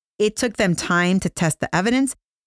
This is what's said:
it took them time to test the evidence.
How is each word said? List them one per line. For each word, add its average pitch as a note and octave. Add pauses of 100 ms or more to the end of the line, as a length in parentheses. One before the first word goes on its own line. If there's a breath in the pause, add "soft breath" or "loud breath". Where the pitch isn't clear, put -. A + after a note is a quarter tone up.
(180)
it G#3+
took A#3+
them F#3
time F3+
to -
test -
the -
evidence. A#3+ (320)